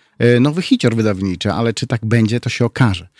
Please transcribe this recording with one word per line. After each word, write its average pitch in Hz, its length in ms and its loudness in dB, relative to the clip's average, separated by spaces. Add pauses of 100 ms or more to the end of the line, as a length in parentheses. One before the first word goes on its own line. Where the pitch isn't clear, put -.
(200)
e, 120 200 4
nowy 147 220 0
hicior 131 340 0
wydawniczy, 98 560 -2
ale 113 220 -2
czy 123 140 -6
tak 117 180 -4
będzie, 113 340 0
to 120 100 -6
się - 160 -2
okaże. 98 420 0 (120)